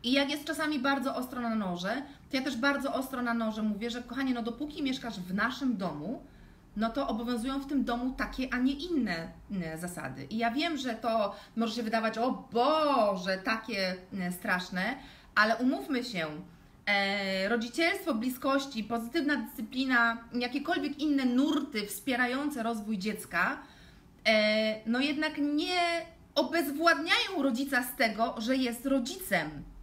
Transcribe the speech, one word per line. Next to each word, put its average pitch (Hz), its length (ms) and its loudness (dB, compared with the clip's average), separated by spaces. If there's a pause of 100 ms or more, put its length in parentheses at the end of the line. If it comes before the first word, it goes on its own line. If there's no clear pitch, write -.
I 240 100 2
jak 277 180 4
jest 294 140 -4
czasami 302 340 -2
bardzo 262 380 0
ostro 254 240 -6
na 233 140 -2
noże, 196 480 -2 (280)
to 277 60 -2
ja 262 60 2
też 269 140 -2
bardzo 277 380 0
ostro 262 280 -4
na 240 120 0
noże 220 280 -2
mówię, 214 280 -2
że 240 120 -6
„Kochanie, 262 320 -2
no 240 80 -2
dopóki 294 400 -4
mieszkasz 262 380 -4
w 180 140 -6
naszym 247 420 0
domu, 175 460 -4 (540)
no 226 140 0
to 277 180 -2
obowiązują 240 520 -2
w 269 60 -10
tym 277 180 2
domu 247 320 0
takie, 254 380 -2
a 247 40 0
nie 262 140 4
inne, 226 600 -2 (320)
e, 160 140 -6
zasady”. 151 520 -6
I 220 80 -2
ja 233 120 2
wiem, 302 260 0
że 240 180 -2
to 220 420 0 (200)
może 226 180 0
się 240 80 -2
wydawać, 220 360 0
o 233 340 0
Boże, 233 840 4
takie, 196 580 -2 (240)
e, 180 120 -2
straszne, 185 600 -2 (400)
ale 220 220 6
umówmy 262 480 2
się, 170 220 -2 (600)
e, 196 640 0
rodzicielstwo, 254 680 0
bliskości, 254 680 0
pozytywna 269 520 0
dyscyplina, 240 880 0 (100)
jakiekolwiek 277 640 -2
inne 277 260 2
nurty 254 640 2
wspierające 254 760 -2
rozwój 220 360 -2
dziecka, 190 600 -2 (680)
e, 214 640 4
no 247 100 2
jednak 302 380 0
nie 339 680 2 (280)
obezwładniają 320 1080 4
rodzica 269 400 2
z - 140 -6
tego, 226 420 2
że 240 180 2
jest 240 300 0
rodzicem. 180 800 0 (180)